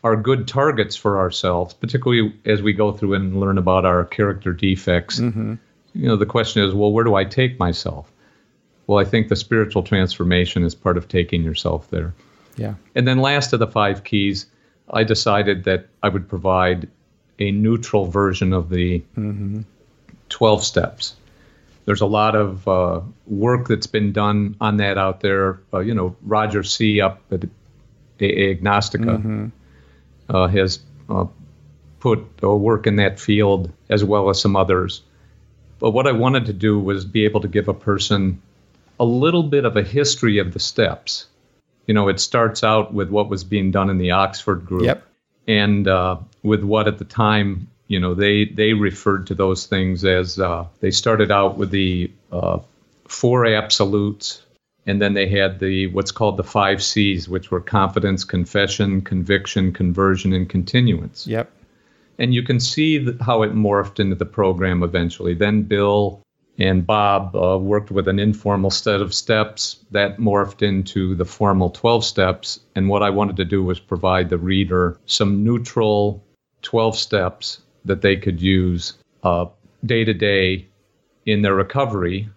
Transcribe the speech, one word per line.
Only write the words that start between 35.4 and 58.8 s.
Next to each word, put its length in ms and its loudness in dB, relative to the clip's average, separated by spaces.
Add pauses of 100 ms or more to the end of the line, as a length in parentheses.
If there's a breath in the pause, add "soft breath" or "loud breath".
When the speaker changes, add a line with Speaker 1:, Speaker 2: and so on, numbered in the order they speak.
Speaker 1:
But 140 2
what 140 2
I 60 4
wanted 340 2
to 60 -4
do 260 2
was 260 -2
be 200 0
able 160 2
to 80 -6
give 200 -2
a 60 -2
person 680 -2 (580)
a 60 2
little 400 2
bit 200 0
of 120 0
a 60 2
history 560 0
of 140 -2
the 60 -8
steps. 680 -4 (600)
You 80 2
know, 140 4
it 100 0
starts 460 0
out 300 2
with 160 -2
what 180 0
was 160 -6
being 260 0
done 200 0
in 80 0
the 120 0
Oxford 560 0
group. 160 -2
Speaker 2:
Yep. 240 -2 (400)
Speaker 1:
And, 400 2
uh, 300 2 (260)
with 220 0
what 240 0
at 100 -4
the 60 -10
time, 640 0 (200)
you 120 -2
know, 140 0
they, 320 2
they 260 0
referred 560 0
to 60 -4
those 320 -2
things 380 -2
as, 360 0
uh, 240 -2 (160)
they 100 0
started 400 2
out 260 2
with 140 -4
the, 400 -2 (220)
uh, 260 -2 (480)
four 400 2
absolutes, 960 0 (440)
and 140 0
then 140 2
they 140 0
had 320 0
the, 280 0
what's 220 -4
called 260 -2
the 80 -4
five 380 0
C's, 460 0
which 220 -6
were 100 -2
confidence, 640 0
confession, 800 0